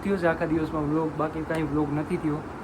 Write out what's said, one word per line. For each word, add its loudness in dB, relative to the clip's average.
થયો 2
છે 6
આખા 0
દિવસમાં 0
વ્લોગ, 2
બાકી -2
કાંઈ 0
વ્લોગ 2
નથી -2
થયો, 0